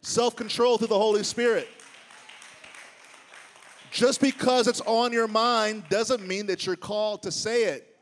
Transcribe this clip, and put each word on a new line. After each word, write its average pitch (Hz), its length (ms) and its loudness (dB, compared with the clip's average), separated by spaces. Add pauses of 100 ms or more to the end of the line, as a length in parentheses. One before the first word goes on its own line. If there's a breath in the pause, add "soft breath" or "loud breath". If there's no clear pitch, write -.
self-control 233 760 0
through 226 100 0
the 202 100 2
Holy 214 260 2
Spirit. 226 440 0 (2250)
Just 247 300 2
because 254 460 2
it's 240 160 0
on 233 300 2
your 226 160 0
mind 220 640 0
doesn't 220 360 0
mean 196 200 -6
that 185 200 -4
you're 185 100 -2
called 208 480 -4
to 202 60 -6
say 226 340 0
it. 147 380 -6